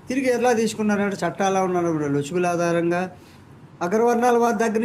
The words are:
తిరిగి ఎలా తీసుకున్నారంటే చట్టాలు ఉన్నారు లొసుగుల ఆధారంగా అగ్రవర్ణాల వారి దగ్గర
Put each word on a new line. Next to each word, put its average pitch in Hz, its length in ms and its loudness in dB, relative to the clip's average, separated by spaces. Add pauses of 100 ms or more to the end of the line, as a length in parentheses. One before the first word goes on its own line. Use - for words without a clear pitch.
తిరిగి 254 220 0
ఎలా 247 220 2
తీసుకున్నారంటే 208 720 0
చట్టాలు 190 340 0
ఉన్నారు 180 320 0 (240)
లొసుగుల 175 320 -2
ఆధారంగా 170 560 0 (800)
అగ్రవర్ణాల 233 540 2
వారి 233 200 2
దగ్గర 220 280 0